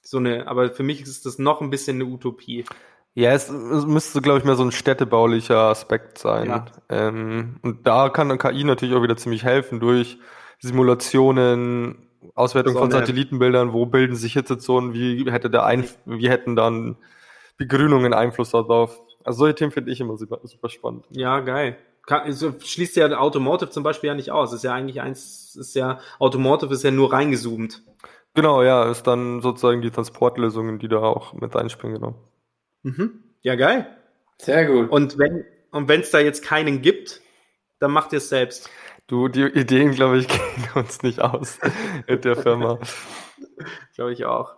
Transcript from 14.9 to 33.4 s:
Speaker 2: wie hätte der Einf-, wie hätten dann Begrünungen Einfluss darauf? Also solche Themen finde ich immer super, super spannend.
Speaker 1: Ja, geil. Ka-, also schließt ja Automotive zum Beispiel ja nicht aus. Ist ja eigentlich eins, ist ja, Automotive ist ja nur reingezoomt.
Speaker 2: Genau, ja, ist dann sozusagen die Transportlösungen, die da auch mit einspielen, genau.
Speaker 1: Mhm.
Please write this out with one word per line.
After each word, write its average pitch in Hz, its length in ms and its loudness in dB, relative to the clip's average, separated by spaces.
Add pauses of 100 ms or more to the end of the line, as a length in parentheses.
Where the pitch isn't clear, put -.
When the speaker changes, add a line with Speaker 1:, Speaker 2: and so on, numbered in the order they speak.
Speaker 2:
wie 123 380 -4
hätte 120 180 -2
der 113 160 2
Einf-, 123 400 0
wie 117 240 -2
hätten 123 260 0
dann 113 420 0 (600)
Begrünungen 135 560 2
Einfluss 117 380 0
darauf? 117 500 2 (220)
Also 123 160 -8
solche 151 160 4
Themen 151 160 -2
finde 127 200 -6
ich 123 100 -8
immer 110 160 -8
super, 110 260 -10
super - 260 -12
spannend. 120 420 -12
Speaker 1:
Ja, 131 280 -2
geil. 131 380 -4 (280)
Ka-, 147 160 2
also 147 380 -4
schließt - 360 -6
ja 165 120 6 (100)
Automotive 143 520 0
zum 147 140 -8
Beispiel 147 260 -2
ja 147 60 -4
nicht 135 160 -8
aus. 127 220 0
Ist 117 100 -10
ja 127 100 -2
eigentlich 131 280 -8
eins, - 540 -14
ist - 200 -14
ja, 127 240 -2 (200)
Automotive 135 540 2
ist 120 100 -4
ja 139 80 4
nur 135 220 4
reingezoomt. 117 680 -2 (520)
Speaker 2:
Genau, 147 280 4
ja, 123 260 4
ist 120 180 -4
dann 123 340 0
sozusagen 120 400 0
die 117 100 -4
Transportlösungen, 113 880 -2
die 113 80 -10
da 110 120 0
auch - 340 -2
mit 117 220 -10
einspielen, 117 400 -6
genau. 113 200 -10 (680)
Speaker 1:
Mhm. 156 400 -8 (180)